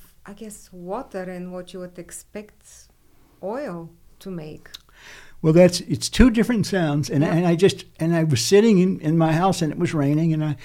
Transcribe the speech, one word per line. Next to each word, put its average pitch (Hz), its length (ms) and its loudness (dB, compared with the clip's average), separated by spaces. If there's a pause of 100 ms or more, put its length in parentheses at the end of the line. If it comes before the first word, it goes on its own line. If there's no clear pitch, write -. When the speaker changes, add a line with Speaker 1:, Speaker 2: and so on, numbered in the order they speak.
(260)
Speaker 1:
I 202 80 -20
guess, 214 380 -20
water 185 520 -12
and 180 280 -12
what 180 220 -16
you 190 60 -16
would 180 180 -16
expect - 920 -20 (520)
oil 190 480 -10 (300)
to 196 100 -16
make. 156 400 -14 (720)
Speaker 2:
Well, 156 120 4
that's, 180 280 6
it's - 280 -6
two 247 200 4
different 220 380 0
sounds. 151 420 -2
And, 139 140 0
Speaker 1:
Yeah. 175 100 0
Speaker 2:
and 175 140 0
I 170 80 2
just, 180 300 2 (140)
and 165 160 0
I 165 80 0
was 147 220 0
sitting 208 320 6
in, 185 220 2
in 156 180 0
my 160 160 2
house 175 300 0
and 151 80 -2
it - 80 -10
was 170 160 -2
raining 151 360 0
and 156 140 -2
I, 151 200 -4